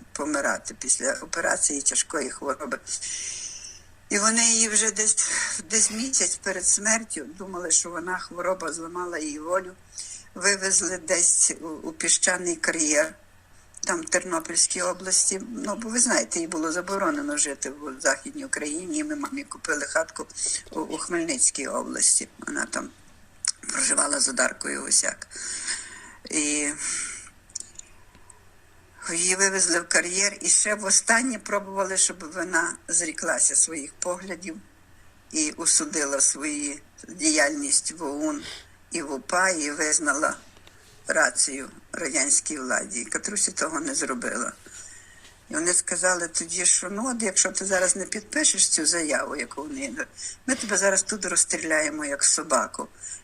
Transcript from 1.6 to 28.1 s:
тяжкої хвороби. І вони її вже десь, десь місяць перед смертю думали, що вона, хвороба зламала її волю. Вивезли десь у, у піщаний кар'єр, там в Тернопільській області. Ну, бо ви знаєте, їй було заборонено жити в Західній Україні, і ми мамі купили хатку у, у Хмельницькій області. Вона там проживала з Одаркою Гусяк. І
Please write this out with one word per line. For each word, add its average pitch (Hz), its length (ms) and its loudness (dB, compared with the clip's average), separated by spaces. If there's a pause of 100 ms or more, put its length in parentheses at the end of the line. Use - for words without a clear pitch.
тяжкої - 480 0
хвороби. 139 480 -6 (1300)
І 202 100 0
вони 226 240 4
її 226 260 4
вже 214 220 4
десь, 214 400 2 (400)
десь 220 200 4
місяць 220 520 0
перед 185 240 -2
смертю 214 600 0 (120)
думали, 180 320 -8
що 170 200 2
вона, 175 280 -4
хвороба 175 540 -4
зламала 170 460 -6
її 151 200 -6
волю. 180 340 -2 (640)
Вивезли 190 640 2
десь 170 640 4
у, 160 60 -10
у 160 260 -8
піщаний 175 640 2
кар'єр, 160 580 2 (680)
там 180 160 0
в 160 40 -8
Тернопільській 175 800 2
області. 185 580 2 (100)
Ну, 214 260 -4
бо 226 120 -8
ви 226 100 0
знаєте, 294 420 2
їй 330 60 -2
було 320 260 -2
заборонено 147 640 0
жити 143 340 0
в 277 300 -10
Західній - 440 -2
Україні, 302 540 -4
і 302 60 0
ми 302 120 -4
мамі 277 280 -6
купили - 400 -4
хатку - 420 -2 (440)
у, 160 100 -4
у 156 180 -4
Хмельницькій 165 680 0
області. - 640 0 (180)
Вона - 200 -2
там - 240 -6 (800)
проживала 143 520 0
з 135 80 4
Одаркою 120 540 -2
Гусяк. - 440 2 (1040)
І 147 420 0 (2500)